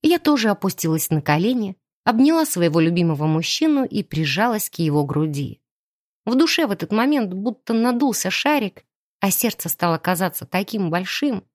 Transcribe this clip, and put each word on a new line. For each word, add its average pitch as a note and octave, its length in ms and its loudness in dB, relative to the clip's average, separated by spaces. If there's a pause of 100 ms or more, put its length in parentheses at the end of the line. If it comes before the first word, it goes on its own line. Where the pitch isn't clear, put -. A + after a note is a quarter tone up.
Я E4 160 4
тоже C4 320 2
опустилась E3 640 -2
на D#3 100 2
колени, F#3+ 560 0 (260)
обняла C#4+ 420 4
своего E3+ 340 0
любимого E3 480 2
мужчину C4 580 0
и - 160 -4
прижалась E3+ 720 -2
к - 80 -12
его D3+ 260 2
груди. C#3+ 560 -4 (640)
В A#3 100 0
душе D#4+ 300 2
в G#3+ 60 -4
этот - 200 -6
момент A3+ 420 0
будто G#3 400 -4
надулся A#3+ 580 0
шарик, C#4 540 -2 (340)
а G3 100 0
сердце G#3 400 -2
стало E3 300 0
казаться F3+ 460 -2
таким G3 440 -2
большим F#3+ 540 -2 (120)